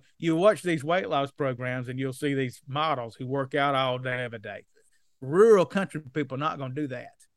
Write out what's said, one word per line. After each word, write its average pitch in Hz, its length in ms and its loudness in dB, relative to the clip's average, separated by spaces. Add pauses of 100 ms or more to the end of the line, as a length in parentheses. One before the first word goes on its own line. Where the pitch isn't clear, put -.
(180)
you 160 200 0
watch 190 240 4
these 165 200 -2
weight 170 280 -2
loss 139 220 0
programs 127 580 -4
and 127 100 -8
you'll 131 140 -4
see 143 200 -2
these 131 320 -4
models 135 500 -2
who 127 120 -10
work 135 260 -2
out 143 220 2
all 131 220 2
day, 127 260 -4
every 117 160 -10
day. 101 240 -12 (560)
Rural 180 460 8
country 185 360 -4 (120)
people 135 240 -4
not 151 200 -4
gonna 131 160 -8
do 147 140 -6
that. 123 280 -12 (220)